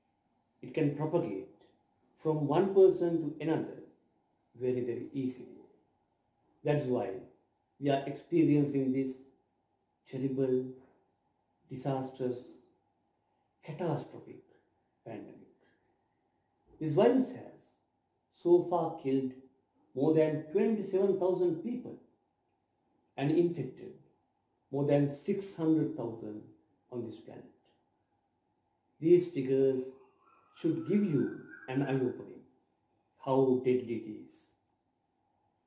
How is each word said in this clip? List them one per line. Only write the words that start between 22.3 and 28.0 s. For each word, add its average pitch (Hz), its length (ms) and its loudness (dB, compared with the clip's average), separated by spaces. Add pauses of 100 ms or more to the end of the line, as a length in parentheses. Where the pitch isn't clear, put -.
and 139 160 -2
infected 170 640 -2 (800)
more 143 140 0
than 143 300 4
six - 400 -6
hundred 160 400 2
thousand 113 460 -8 (500)
on 120 140 -6
this 107 160 -14
planet. - 240 -18 (1500)